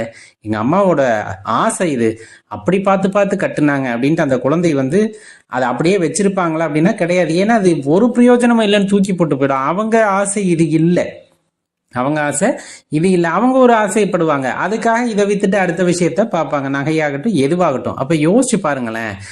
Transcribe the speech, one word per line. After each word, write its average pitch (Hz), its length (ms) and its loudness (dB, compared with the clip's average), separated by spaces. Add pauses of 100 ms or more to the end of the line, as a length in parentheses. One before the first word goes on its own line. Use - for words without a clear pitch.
(420)
எங்க 107 160 -4
அம்மாவோட 156 440 2 (420)
ஆசை 170 480 -2
இது, 117 180 0 (380)
அப்படி 175 320 -2
பார்த்து 196 300 0
பார்த்து 202 260 0
கட்டுனாங்க" 143 540 0
அப்படின்ட்டு 139 320 0
அந்த 131 180 0
குழந்தை 165 340 0
வந்து 139 280 0 (460)
அதை 123 200 -2
அப்படியே 156 300 0
வச்சிருப்பாங்களா 170 680 -2
அப்படின்னா 160 280 0
கிடையாது. 175 400 0
ஏன்னா 190 140 0
அது 196 260 2 (120)
ஒரு 185 220 2
பிரயோஜனமும் 240 580 4
இல்லைன்னு 202 240 2
தூக்கி 196 260 2
போட்டு 156 200 0
போயிடும். 135 300 0
அவங்க 214 400 0
ஆசை 202 440 -2
இது 160 200 2
இல்லை, 160 360 2 (880)
அவங்க 139 280 -2
ஆசை 147 260 -2 (420)
இது 156 220 0
இல்லை, 170 180 2
அவங்க 247 300 2
ஒரு 247 140 6
ஆசைப்படுவாங்க, 185 760 0 (140)
அதுக்காக 226 440 -2
இதை 202 200 0
வித்துட்டு 202 300 0
அடுத்த 180 280 0
விஷயத்த 175 460 0
பார்ப்பாங்க, 147 400 -2
நகையாகட்டும் 147 640 -2
எதுவாகட்டும். 139 600 0
அப்ப 156 200 -2
யோசிச்சு 196 460 2
பாருங்களேன், 113 520 -4 (180)